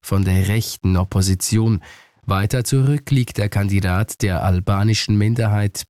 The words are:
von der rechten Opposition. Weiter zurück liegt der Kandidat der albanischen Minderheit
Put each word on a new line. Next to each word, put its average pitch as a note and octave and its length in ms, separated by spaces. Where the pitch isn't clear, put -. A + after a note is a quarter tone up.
von G2 240
der F#2 200
rechten G2 520
Opposition. F#2+ 840
Weiter G#2 380
zurück C3+ 460
liegt B2+ 260
der G#2 140
Kandidat G2 720
der F#2 220
albanischen G2+ 760
Minderheit G#2 720